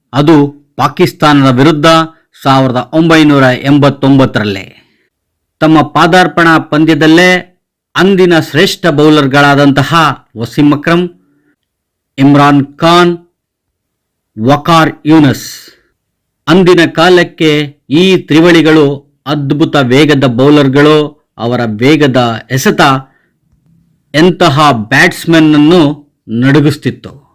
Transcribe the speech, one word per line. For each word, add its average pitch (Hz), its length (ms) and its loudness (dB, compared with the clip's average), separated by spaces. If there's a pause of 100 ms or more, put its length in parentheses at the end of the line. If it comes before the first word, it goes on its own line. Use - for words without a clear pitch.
(140)
ಅದು 143 340 2 (280)
ಪಾಕಿಸ್ತಾನದ 143 840 0
ವಿರುದ್ಧ 147 260 0 (580)
ಸಾವಿರದ 131 500 -2
ಒಂಬೈನೂರ 160 500 2
ಎಂಬತ್ತೊಂಬತ್ತರಲ್ಲೇ. 135 1400 -2 (760)
ತಮ್ಮ 156 220 2
ಪಾದಾರ್ಪಣಾ 165 760 0
ಪಂದ್ಯದಲ್ಲೇ 160 920 0 (460)
ಅಂದಿನ 180 440 0
ಶ್ರೇಷ್ಠ 156 460 -4
ಬೌಲರ್‌ಗಳಾದಂತಹ 143 1400 0 (120)
ವಸೀಂ 143 400 -2
ಅಕ್ರಮ್, 170 320 -4 (1080)
ಇಮ್ರಾನ್ 143 600 0
ಖಾನ್, 175 400 0 (1200)
ವಕಾರ್ 143 520 0 (140)
ಯೂನಸ್, 147 480 0 (920)
ಅಂದಿನ 175 380 2
ಕಾಲಕ್ಕೆ 160 920 -2 (100)
ಈ 180 280 0
ತ್ರಿವಳಿಗಳು 156 1080 0
ಅದ್ಭುತ 147 480 -4
ವೇಗದ 139 480 0
ಬೌಲರ್‌ಗಳು. 143 1120 0
ಅವರ 120 280 -4
ವೇಗದ 123 760 -2 (100)
ಎಸೆತ 147 300 -2 (1300)
ಎಂತಹ 156 560 0
ಬ್ಯಾಟ್ಸ್‌ಮನ್ 156 840 -2
ಅನ್ನು 147 580 0 (160)
ನಡುಗಿಸ್ತಿತ್ತು. 139 960 -4 (120)